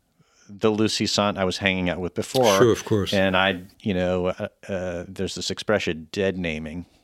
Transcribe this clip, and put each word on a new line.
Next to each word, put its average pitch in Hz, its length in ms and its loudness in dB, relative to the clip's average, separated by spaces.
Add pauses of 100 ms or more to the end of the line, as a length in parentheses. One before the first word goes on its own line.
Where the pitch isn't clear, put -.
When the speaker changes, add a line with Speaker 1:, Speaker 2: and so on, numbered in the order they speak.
(500)
Speaker 1:
the 104 200 0
Lucy 107 360 2
Sant 101 320 0
I 98 60 0
was 92 140 0
hanging 92 320 0
out 82 100 -2
with 87 160 -6
before. 117 420 4
Speaker 2:
Sure, 98 140 6
of - 140 -2
course. 101 280 0
Speaker 1:
And 95 240 4
I, 95 240 2 (200)
you 104 120 -2
know, 90 340 0
uh, 98 200 -4 (220)
uh, 90 380 -6
there's 95 280 -8
this 92 160 -6
expression, 92 600 -2
dead 95 260 -2
naming, 80 480 -6 (180)